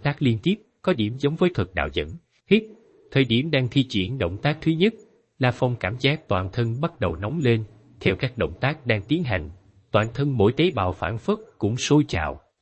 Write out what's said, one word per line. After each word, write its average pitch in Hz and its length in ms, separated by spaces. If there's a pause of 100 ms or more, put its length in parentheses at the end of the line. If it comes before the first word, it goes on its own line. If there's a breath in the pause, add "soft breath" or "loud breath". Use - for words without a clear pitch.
tác 143 180
liên 117 220
tiếp, 185 120 (260)
có 190 120
điểm 208 240
giống 143 180
với 180 180
thuật 90 200
đạo 76 200
dẫn. 78 160 (380)
Hít, 220 160 (480)
thời 135 140
điểm 127 260
đang 131 160
thi 135 160
triển 110 340
động 104 200
tác 147 240
thứ 160 100
nhất, 185 220 (460)
La 123 120
Phong 123 280
cảm 95 200
giác 143 280
toàn 95 260
thân 120 280
bắt 165 180
đầu 87 160
nóng 107 240
lên, 117 240 (360)
theo - 160
các - 220
động 87 240
tác 139 240
đang 110 160
tiến 170 220
hành, 90 260 (420)
toàn 107 220
thân 143 240
mỗi 104 160
tế 180 220
bào 95 160
phản 95 260
phất 208 200 (200)
cũng 110 200
sôi 147 300
trào. 76 340 (200)